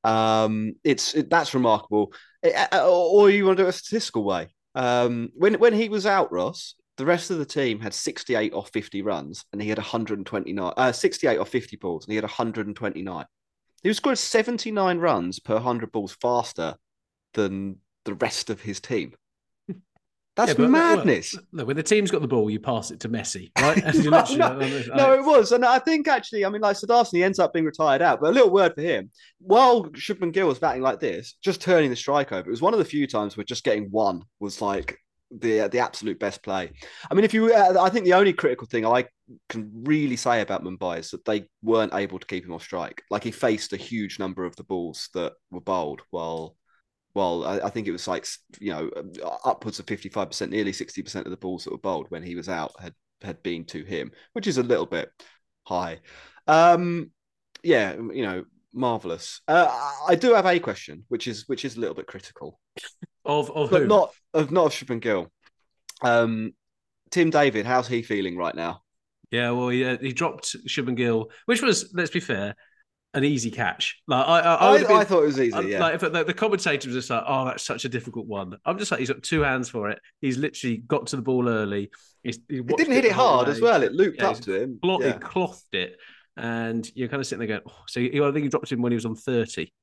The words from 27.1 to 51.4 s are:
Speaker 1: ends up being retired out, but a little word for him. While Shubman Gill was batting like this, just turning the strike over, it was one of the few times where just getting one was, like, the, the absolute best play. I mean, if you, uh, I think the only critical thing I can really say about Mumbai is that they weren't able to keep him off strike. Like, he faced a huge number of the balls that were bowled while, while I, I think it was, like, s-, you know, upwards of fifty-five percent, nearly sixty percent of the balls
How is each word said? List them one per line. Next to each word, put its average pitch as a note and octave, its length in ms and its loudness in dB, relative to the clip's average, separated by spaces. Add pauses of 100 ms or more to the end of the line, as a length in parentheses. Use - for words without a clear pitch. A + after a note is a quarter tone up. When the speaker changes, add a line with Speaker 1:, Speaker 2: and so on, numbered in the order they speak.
Speaker 1:
ends F#3+ 160 2
up E3+ 140 2
being D#3+ 120 0
retired D3+ 360 2
out, C#3 180 4
but D3+ 100 2
a G3+ 40 2
little B3 160 8
word F3+ 260 4
for D3 60 -8
him. B2 280 -2 (300)
While A3+ 460 6
Shubman E3 480 -6
Gill F#3+ 140 2
was B2+ 120 0
batting C3 220 0
like C3 180 0
this, G#2+ 420 -6
just F#3+ 200 -2
turning E3 280 4
the B2 60 -2
strike C#3 380 -2
over, F2+ 140 -4
it F#2 40 -6
was A#2 100 -4
one G3 120 4
of A3 60 2
the F3 60 2
few D3 220 -2
times G#2 300 -4
where G2+ 60 -10
just - 200 -8
getting G#2+ 280 0
one G2 320 0 (160)
was, G2+ 220 -8
like, G2+ 360 -4 (340)
the, A2 360 0
the A#2 120 -2
absolute G#2+ 400 -4
best G2+ 220 -6
play. F#2 300 -6 (400)
I - 20 -2
mean, G#3 120 6
if G#3+ 80 0
you, A3+ 200 4
uh, F#3+ 260 8
I F#3 100 6
think G#3+ 160 0
the F3+ 80 6
only F#3+ 200 6
critical B2+ 320 -2
thing A2+ 200 -2
I B2 200 4 (440)
can G#2+ 200 -10 (140)
really D3 320 0
say A#2 260 0
about F#2+ 220 -4
Mumbai F#2 360 -6
is - 120 -14
that - 140 -14
they G#2 220 -2 (140)
weren't A2 320 2
able F#2+ 240 -4
to - 80 -14
keep F2+ 200 -8
him F2 80 -12
off E2 100 -12
strike. - 480 -10
Like, - 120 -2
he A#2 80 -4
faced A2 420 -2
a F#2+ 40 -8
huge G#2 420 -8
number F#2 260 -6
of E2+ 100 -10
the - 80 -20
balls F2 500 -8
that F2 200 -6 (180)
were F2+ 100 -14
bowled E2+ 480 -4
while, E2 460 -8 (580)
while F2 320 -2
I, G2 220 -4
I - 20 -4
think G#2 180 -6
it F2 40 -4
was, F2 160 -8
like, - 160 -4
s-, - 160 -12 (200)
you G2 120 -6
know, D#2 180 -6 (560)
upwards A2+ 340 -4
of F#2+ 60 -16
fifty-five G2 440 -6
percent, - 200 -8
nearly G2+ 240 -2
sixty - 300 -10
percent - 240 -10
of - 40 -10
the F#2 60 -10
balls F#2 260 -10